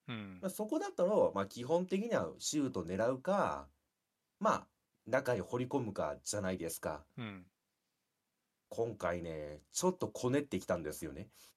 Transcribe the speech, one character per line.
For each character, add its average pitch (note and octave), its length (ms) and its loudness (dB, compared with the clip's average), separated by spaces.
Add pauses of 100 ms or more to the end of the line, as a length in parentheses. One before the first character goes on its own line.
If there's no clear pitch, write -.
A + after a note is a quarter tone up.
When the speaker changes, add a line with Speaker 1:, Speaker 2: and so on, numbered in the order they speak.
Speaker 1:
う B2 60 -6
ん。 F#2+ 260 -10
Speaker 2:
ま G3 60 -2
あ、 F#3 40 -2
そ G#3 160 -4
こ D4+ 120 0
だ G4 140 -4
と、 F3+ 420 6
ま G2 80 2
あ、 G2 40 -2
基 A#2+ 180 -8
本 E3+ 220 2
的 G3 180 2
に A#3 100 0
は F2+ 240 2
シ - 200 -2
ュ C#3 100 4
ー - 20 -6
ト F#2 120 -2
狙 F#2+ 280 2
う C3 100 0
か、 A2 480 0 (720)
ま E3 140 4
あ、 - 120 -2 (400)
中 B2+ 280 2
に F#2+ 80 0
掘 A#2+ 160 -2
り B2+ 80 0
込 C3+ 140 0
む G#2 120 -4
か D2+ 320 -2
じ - 120 -2
ゃ G#2 40 0
な F#2+ 100 0
い F#2 80 0
で E2+ 120 -4
す - 100 -8
か。 D#2 240 -4 (140)
Speaker 1:
う B2+ 40 -6
ん。 F#2+ 240 -10 (1200)
Speaker 2:
今 A#2 280 -2
回 F2 260 -2
ね、 D2+ 380 -8 (100)
ち - 140 -2
ょ F3+ 60 4
っ F3+ 80 0
と - 100 0
こ - 220 -2
ね C#3+ 100 4
っ - 20 2
て - 160 -2
き - 80 -10
た F2+ 100 2
ん E2+ 60 -2
で D2+ 100 -4
す - 120 -8
よ D2 80 -6
ね。 D#2 160 -12 (280)